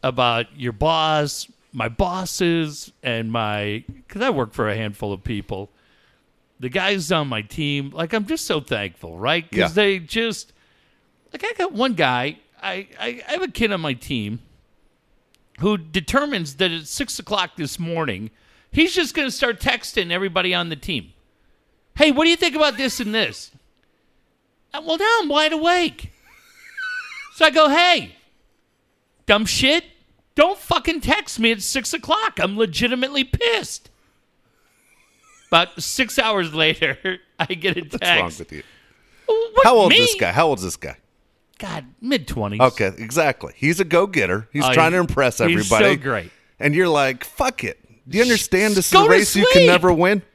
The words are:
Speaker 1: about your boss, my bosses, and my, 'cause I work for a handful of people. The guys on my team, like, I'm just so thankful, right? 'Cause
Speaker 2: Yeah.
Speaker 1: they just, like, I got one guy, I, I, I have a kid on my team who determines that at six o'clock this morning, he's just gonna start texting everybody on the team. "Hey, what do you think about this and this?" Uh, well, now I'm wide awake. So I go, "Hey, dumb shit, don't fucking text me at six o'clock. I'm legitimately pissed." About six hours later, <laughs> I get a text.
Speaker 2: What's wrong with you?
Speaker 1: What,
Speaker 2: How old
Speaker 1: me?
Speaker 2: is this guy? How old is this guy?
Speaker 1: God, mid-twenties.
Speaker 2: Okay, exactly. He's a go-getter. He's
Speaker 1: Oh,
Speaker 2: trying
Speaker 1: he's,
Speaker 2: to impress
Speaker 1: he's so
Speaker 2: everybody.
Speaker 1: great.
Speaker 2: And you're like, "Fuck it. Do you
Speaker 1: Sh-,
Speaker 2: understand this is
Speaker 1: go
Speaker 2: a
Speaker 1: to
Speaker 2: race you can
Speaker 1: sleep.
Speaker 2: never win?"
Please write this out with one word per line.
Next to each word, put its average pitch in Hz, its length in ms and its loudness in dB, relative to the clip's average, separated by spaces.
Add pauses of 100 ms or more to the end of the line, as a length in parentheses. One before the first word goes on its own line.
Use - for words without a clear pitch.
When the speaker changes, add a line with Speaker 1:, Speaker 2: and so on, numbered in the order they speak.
Speaker 1:
about 120 440 0 (100)
your 123 140 -6
boss, 151 800 -2 (220)
my 117 160 -4
bosses, 170 1000 -4 (120)
and 113 280 -4
my, 107 520 -4 (240)
'cause 202 140 -10
I 262 80 0
work 127 240 -2
for 107 160 -2
a 101 60 -4
handful 107 380 -6
of 92 100 -12
people. 101 460 -8 (920)
The 123 80 -8
guys 185 420 -2
on 156 160 0
my 113 140 -4
team, 143 500 -6
like, 160 220 -6
I'm 220 120 -2
just 320 200 -6
so 156 160 -2
thankful, 90 580 -8
right? 156 320 -2
'Cause 208 80 -4
Speaker 2:
Yeah. 196 80 2
Speaker 1:
they 196 320 2
just, 220 540 -6 (800)
like, - 120 -12
I 466 120 -6
got 370 160 -4
one 247 200 -2
guy, 135 440 0 (260)
I, 190 240 -8 (120)
I, 240 280 -8
I 247 60 -8
have 359 100 -4
a 370 60 -6
kid 220 240 -2
on 175 80 -4
my 147 120 -4
team 117 460 -6 (1200)
who 208 180 0
determines 170 760 -2
that 180 160 0
at 165 160 -8
six - 320 -8
o'clock 190 380 -4
this 151 220 -8
morning, 156 520 -6 (400)
he's 339 240 2
just 320 180 -2
gonna 277 180 -2
start 240 300 -2
texting 202 500 -2
everybody 180 420 -2
on 175 160 -2
the 156 60 -6
team. 127 380 -8 (840)
"Hey, 302 160 4
what 285 140 2
do 330 40 6
you 339 60 4
think 330 220 -2
about 294 180 2
this 262 240 -4
and 214 160 -4
this?" 160 360 -6 (1200)
Uh, 302 120 -10
well, 330 120 0
now 453 240 4
I'm 302 80 -2
wide 311 240 2
awake. 339 580 0 (1200)
So 320 100 4
I 311 60 8
go, 311 180 6
"Hey, 302 460 2 (1120)
dumb 214 200 2
shit, 302 400 2 (500)
don't 349 240 4
fucking 330 400 -2
text 311 400 -4
me 226 140 2
at 208 80 -6
six - 320 -6
o'clock. 403 480 -4
I'm 196 160 -4
legitimately 247 680 -2
pissed." - 640 -4 (1600)
About 170 340 2
six - 380 -4
hours 202 340 -2
later, 160 680 -2 (100)
<laughs> - 100 -20
I 165 140 -2
get 180 240 -4
a 175 40 -8
text. 151 200 -16
Speaker 2:
What's - 20 -6 (160)
wrong 85 200 -2
with - 120 -14
you? 76 120 -14 (640)
Speaker 1:
What, 453 360 2
Speaker 2:
How 480 120 8
old 208 160 8
Speaker 1:
me? - 80 6
Speaker 2:
is 480 120 4
this 403 80 -6
guy? 87 120 2
How 147 160 2
old 135 120 0
is 90 60 -6
this 87 120 -6
guy? 67 200 -14 (600)
Speaker 1:
God, 165 280 -12 (160)
mid-twenties. 127 580 -4
Speaker 2:
Okay, 117 380 4
exactly. 131 580 -2
He's 160 240 0
a 190 60 2
go-getter. 147 680 0
He's 147 140 0
Speaker 1:
Oh, 127 80 2
Speaker 2:
trying 160 180 6
Speaker 1:
he's, 180 60 0
Speaker 2:
to 180 40 2
impress 135 360 0
Speaker 1:
he's 170 320 2
so 117 60 4
Speaker 2:
everybody. 110 200 6
Speaker 1:
great. 120 360 -6 (280)
Speaker 2:
And 147 160 0
you're 180 140 4
like, 135 340 2
"Fuck - 400 -4
it. 101 160 -8 (280)
Do 156 100 -4
you 226 60 4
Speaker 1:
Sh-, 254 40 4
Speaker 2:
understand 208 480 2
this 185 120 2
is - 60 -2
Speaker 1:
go 381 100 8
Speaker 2:
a - 20 6
Speaker 1:
to 453 60 6
Speaker 2:
race 196 240 4
you 202 100 4
can 508 80 6
Speaker 1:
sleep. 554 140 10
Speaker 2:
never 180 260 6
win?" 185 280 4 (140)